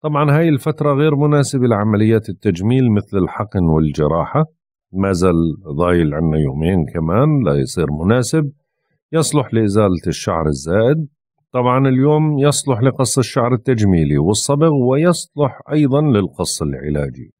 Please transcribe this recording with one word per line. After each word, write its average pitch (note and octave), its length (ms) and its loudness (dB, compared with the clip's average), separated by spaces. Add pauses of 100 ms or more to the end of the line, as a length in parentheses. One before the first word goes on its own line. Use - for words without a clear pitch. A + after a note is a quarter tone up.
طبعًا D3 340 2
هاي E3+ 120 2
الفترة D3 440 -2
غير D3 220 2
مناسبة C#3+ 520 2
لعمليات G#2+ 600 2
التجميل A2 640 0
مثل G2+ 260 -2
الحقن F#2+ 460 -2
والجراحة، D#2 800 0 (480)
ما G2 180 0
زال F2 240 2 (420)
ضايل E2+ 360 2
عنا D#2 240 -2
يومين D#2 480 0
كمان A2 600 0
لا D2 80 0
يصير C#2 380 -2
مناسب. A#2+ 600 0 (600)
يصلح D3 420 -2
لإزالة G#2 540 2
الشعر E2 400 -2
الزائد، G#2+ 600 0 (460)
طبعًا B2+ 340 0
اليوم D3 520 2
يصلح C#3 420 0
لقص C3 360 0
الشعر B2 360 0
التجميلي G2 640 2
والصبغ، C#3+ 560 0
ويصلح C#3+ 880 -2 (100)
أيضًا D3 300 2
للقص G2+ 600 -2
العلاجي. C#2+ 800 -6